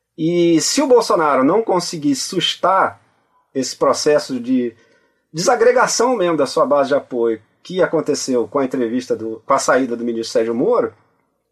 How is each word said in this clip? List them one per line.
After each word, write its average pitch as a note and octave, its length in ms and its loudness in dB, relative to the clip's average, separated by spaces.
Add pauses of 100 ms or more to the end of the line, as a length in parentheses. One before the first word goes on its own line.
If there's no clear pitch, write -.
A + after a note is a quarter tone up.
(160)
E E3+ 460 2
se - 220 0
o C#4 40 0
Bolsonaro D#3 560 2
não F#3+ 200 2
conseguir E3+ 520 -2
sustar E3+ 840 -2 (520)
esse C3 220 -6
processo C#3+ 640 0
de A#2+ 360 -2 (580)
desagregação A#3+ 800 2
mesmo F3 220 0
da C#3+ 80 2
sua D3 200 0
base C3+ 240 2
de C#3+ 60 2
apoio A#2 460 -2 (220)
que F3+ 180 -4
aconteceu C#3 640 -2
com - 120 -2
a C3+ 60 0
entrevista B2+ 500 -4
do, A2 300 -8
com - 80 0
a C3+ 60 2
saída B2+ 360 0
do A#2 80 -8
ministro A2+ 280 -4
Sérgio A#2 220 0
Moro, D#3 400 0 (580)